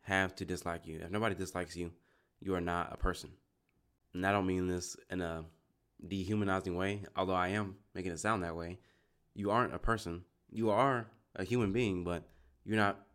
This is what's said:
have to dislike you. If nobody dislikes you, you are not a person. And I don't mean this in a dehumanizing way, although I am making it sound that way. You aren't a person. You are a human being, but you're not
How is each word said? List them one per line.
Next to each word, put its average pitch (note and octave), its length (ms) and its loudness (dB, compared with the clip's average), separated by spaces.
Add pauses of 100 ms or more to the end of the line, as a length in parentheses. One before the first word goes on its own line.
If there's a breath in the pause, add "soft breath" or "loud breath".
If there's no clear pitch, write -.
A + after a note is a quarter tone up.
have F#2+ 340 2
to F#2 80 -6
dislike E2+ 420 -6
you. D#2+ 160 -8
If E2+ 80 -8
nobody G#2 240 0
dislikes F2+ 400 -6
you, F2 160 -6 (480 soft breath)
you F#2+ 160 -2
are F2 60 0
not F2 320 -2
a - 40 -12
person. - 340 -2 (800)
And F2+ 120 -2
I G2 60 4
don't G2 160 4
mean F#2 200 2
this F2+ 280 -2 (140)
in F2+ 120 -2
a E2 220 -4 (640)
dehumanizing F#2+ 680 0
way, G2 280 0 (120)
although F#2+ 200 2
I F2+ 140 4
am G2+ 260 0 (180)
making F#2 200 -4
it D#2+ 60 -6
sound G#2+ 240 0
that E2+ 120 -4
way. E2+ 240 -8 (560 soft breath)
You G2+ 160 0
aren't A#2+ 240 2
a - 40 -6
person. F2+ 440 -2 (260)
You A2 200 0
are A#2+ 380 4 (280)
a F#2+ 80 -2
human G#2+ 300 2
being, G2 320 2
but F2 180 -2 (400 soft breath)
you're G#2+ 140 0
not G2+ 220 4 (160)